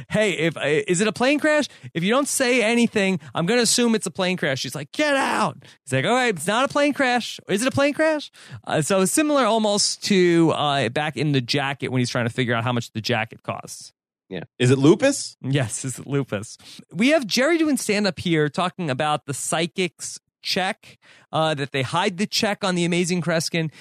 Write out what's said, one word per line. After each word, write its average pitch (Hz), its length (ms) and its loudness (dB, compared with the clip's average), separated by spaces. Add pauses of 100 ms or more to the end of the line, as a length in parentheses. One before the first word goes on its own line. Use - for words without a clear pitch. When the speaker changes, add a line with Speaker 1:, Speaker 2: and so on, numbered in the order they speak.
Speaker 1:
"Hey, 208 240 2
if, 160 240 -2
uh, 110 80 -8
is 156 360 0
it 214 80 2
a 214 40 -2
plane 269 280 0
crash? 302 260 2 (260)
If 165 120 -4
you 196 60 2
don't 269 180 2
say 247 340 0
anything, 208 560 2 (160)
I'm 165 120 -2
gonna 240 160 2
assume 233 340 2
it's 220 100 -4
a 170 60 -8
plane 185 240 -2
crash." 139 240 -2
She's 135 160 -8
like, 143 160 -12
"Get 294 240 0
out." 226 400 -2 (280)
He's - 80 -10
like, 131 120 0
"All 202 80 2
right, 247 220 2
it's 156 120 -8
not 220 180 2
a 277 40 0
plane 285 240 2
crash. 247 560 -2
Is 208 140 0
it 254 60 2
a - 40 -4
plane 277 220 2
crash?" 311 360 0 (340)
Uh, 135 160 0
so 190 260 2
similar 294 380 2
almost 208 600 0
to, 170 500 4
uh, 139 360 0
back 151 260 -4
in 147 160 0
The 135 80 2
Jacket 135 480 -4
when 127 100 -2
he's 123 120 0
trying 123 160 0
to 113 60 -4
figure 123 220 0
out 113 80 0
how 123 100 0
much 120 200 -4
the 117 80 -8
jacket 110 420 -4
costs. - 500 -10 (360)
Speaker 2:
Yeah. 92 160 -8 (140)
Is 123 120 4
it 135 80 4
lupus? 208 640 4
Speaker 1:
Yes, 131 440 -2
is 131 140 -8
it - 80 -16
lupus? 123 520 -6 (340)
We 208 160 0
have 294 180 2
Jerry 277 320 2
doing 302 200 2
stand-up 202 420 -2
here 156 300 2
talking 180 400 -4
about 151 360 -2
the 139 80 -6
psychic's - 840 -4 (220)
check, - 560 -4 (340)
uh, 160 220 0
that 139 180 -6
they 135 100 0
hide 175 360 -2
the 208 80 0
check - 360 -2
on 185 120 0
the 175 100 0
Amazing 175 380 0
Kreskin. 165 480 -2 (100)